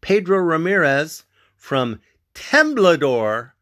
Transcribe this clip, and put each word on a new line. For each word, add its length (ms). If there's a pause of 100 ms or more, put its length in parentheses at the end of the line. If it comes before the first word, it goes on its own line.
Pedro 380
Ramirez 840 (320)
from 440 (340)
Temblador 1300